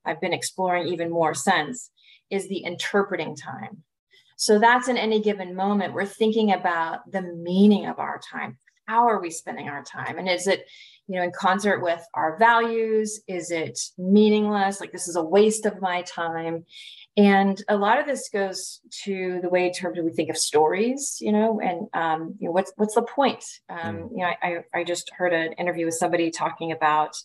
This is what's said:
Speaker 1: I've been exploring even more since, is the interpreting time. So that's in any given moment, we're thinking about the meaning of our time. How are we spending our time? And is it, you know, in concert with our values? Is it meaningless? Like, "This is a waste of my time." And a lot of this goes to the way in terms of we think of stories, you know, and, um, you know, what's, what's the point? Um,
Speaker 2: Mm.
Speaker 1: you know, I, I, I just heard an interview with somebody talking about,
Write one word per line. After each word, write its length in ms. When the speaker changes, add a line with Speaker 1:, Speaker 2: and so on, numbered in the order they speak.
Speaker 1:
I've 160
been 120
exploring 560
even 220
more 240
since, 560
is 180
the 160
interpreting 720
time. 480
So 220
that's 300
in 80
any 240
given 340
moment, 380
we're 140
thinking 460
about 600
the 80
meaning 640
of 140
our 200
time. 380
How 200
are 140
we 100
spending 380
our 160
time? 340
And 100
is 180
it, 200
you 100
know, 60
in 100
concert 500
with 200
our 240
values? 880
Is 220
it 280
meaningless? 800
Like, 120
"This 140
is 100
a 60
waste 440
of 160
my 200
time." 640
And 500
a 80
lot 240
of 60
this 240
goes 500
to 380
the 80
way 160
in 80
terms 240
of 80
we 60
think 180
of 80
stories, 840
you 100
know, 300
and, 320
um, 460
you 80
know, 60
what's, 240
what's 180
the 80
point? 420
Um, 280
Speaker 2:
Mm. 160
Speaker 1:
you 100
know, 100
I, 60
I, 60
I 40
just 260
heard 240
an 180
interview 320
with 120
somebody 340
talking 420
about, 420